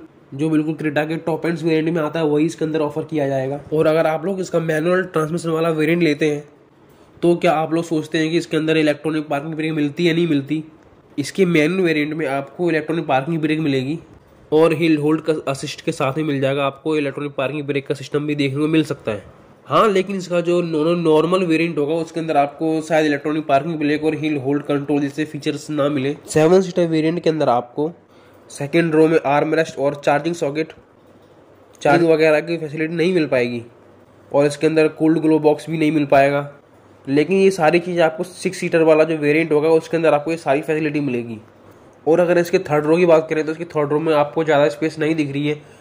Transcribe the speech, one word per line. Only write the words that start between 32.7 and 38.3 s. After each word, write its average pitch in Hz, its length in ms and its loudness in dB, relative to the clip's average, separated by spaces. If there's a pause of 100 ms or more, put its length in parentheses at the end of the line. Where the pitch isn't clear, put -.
नहीं 170 200 0
मिल 160 120 2
पाएगी 123 360 -2 (680)
और 143 140 4
इसके 147 200 -2
अंदर 156 280 4
cold 160 240 2
glow 156 220 2
box 151 300 2
भी 160 80 -4
नहीं 156 140 2
मिल 147 140 2
पाएगा। 143 440 4 (560)
लेकिन 147 300 2
ये 190 140 6
सारी 170 280 2
चीज़ें 175 260 0
आपको 165 200 -2
six - 340 -8